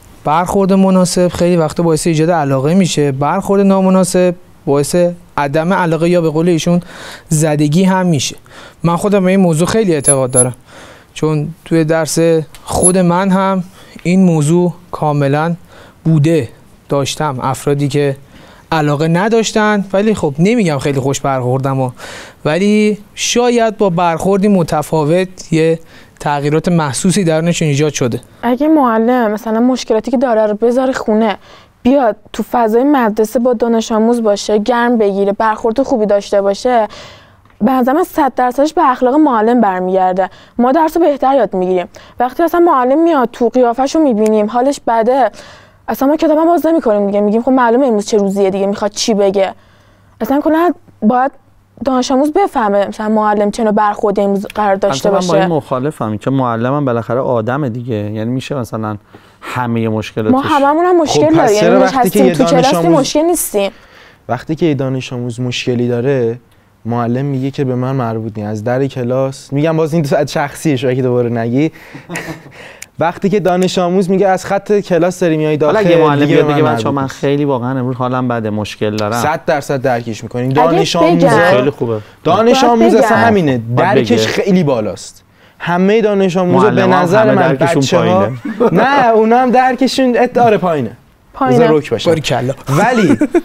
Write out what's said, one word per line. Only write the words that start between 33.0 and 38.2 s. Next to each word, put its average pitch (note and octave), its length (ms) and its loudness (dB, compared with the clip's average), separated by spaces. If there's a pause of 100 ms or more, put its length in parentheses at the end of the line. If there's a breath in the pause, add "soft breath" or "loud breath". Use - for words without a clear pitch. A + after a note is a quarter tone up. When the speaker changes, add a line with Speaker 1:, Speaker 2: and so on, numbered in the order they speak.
Speaker 2:
با B3 140 2
دانش A#3 380 -2
آموز A3+ 320 2
باشه، G#3 340 0
گرم A#3+ 400 0
بگیره، G3+ 360 0
برخورد A3 500 -2
خوبی A3+ 220 0
داشته G3+ 360 0
باشه، G#3+ 460 0 (720 loud breath)
به B3 100 2
نظر C4 220 0
من E4+ 100 0
صد D4 320 -2